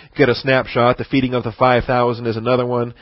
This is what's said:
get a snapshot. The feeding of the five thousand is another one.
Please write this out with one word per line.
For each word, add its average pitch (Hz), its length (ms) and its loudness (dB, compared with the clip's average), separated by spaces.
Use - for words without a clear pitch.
get 135 120 6
a 120 60 4
snapshot. 127 640 0
The 123 60 -6
feeding 131 300 -2
of 120 80 -2
the 113 100 -6
five 127 320 2
thousand 123 420 -2
is 110 100 -4
another 123 280 0
one. 120 380 -4